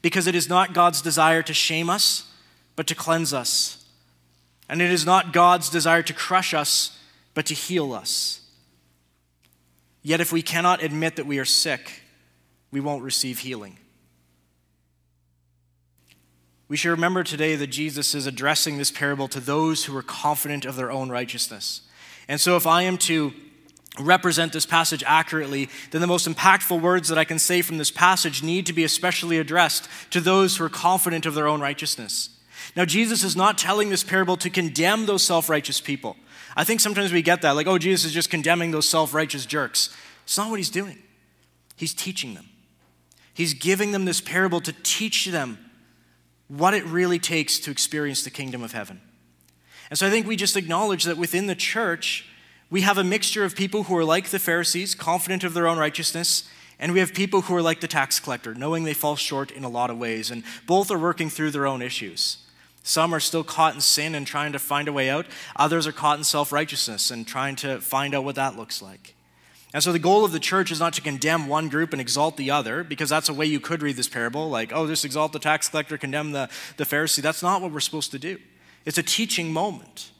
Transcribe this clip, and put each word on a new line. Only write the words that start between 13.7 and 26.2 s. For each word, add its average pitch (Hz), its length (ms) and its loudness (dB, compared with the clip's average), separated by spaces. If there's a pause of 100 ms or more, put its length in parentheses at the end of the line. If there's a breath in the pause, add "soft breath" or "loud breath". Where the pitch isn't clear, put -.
We 147 80 -4
should 170 140 0
remember 175 320 2
today 156 320 -2
that 143 140 -4
Jesus 143 440 -4
is 139 140 -4
addressing 143 500 0
this 139 140 -2
parable 139 380 -2
to 139 100 -8
those 156 460 0
who 139 120 -8
are 131 60 -8
confident 147 640 -4
of 131 100 -8
their 127 160 -4
own 131 200 -4
righteousness. 120 720 -6 (440 loud breath)
And 147 140 -2
so 175 160 6
if 160 100 2
I 165 160 6
am 185 160 0
to 156 340 0 (680)
represent 165 520 4
this 160 140 -2
passage 165 400 0
accurately, 147 600 0 (240 loud breath)
then 160 80 0
the 175 80 0
most 175 180 2